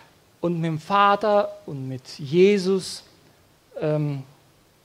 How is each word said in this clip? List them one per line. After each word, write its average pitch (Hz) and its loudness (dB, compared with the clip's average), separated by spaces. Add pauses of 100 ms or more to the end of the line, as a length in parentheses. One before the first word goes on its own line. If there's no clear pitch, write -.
(400)
und 175 -2
mit 165 -2
dem 160 -4
Vater 202 2 (100)
und 135 -10
mit 131 -14
Jesus, 185 2 (760)
ähm, 151 -2 (600)